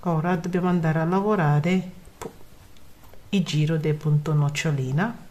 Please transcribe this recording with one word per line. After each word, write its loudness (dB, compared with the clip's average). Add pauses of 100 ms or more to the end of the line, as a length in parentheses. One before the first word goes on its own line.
Ora 0
dobbiamo -2
andare 2
a 0
lavorare 2 (260)
pu-, -12 (1000)
il 2
giro 0
del 0
punto 0
nocciolina 0 (140)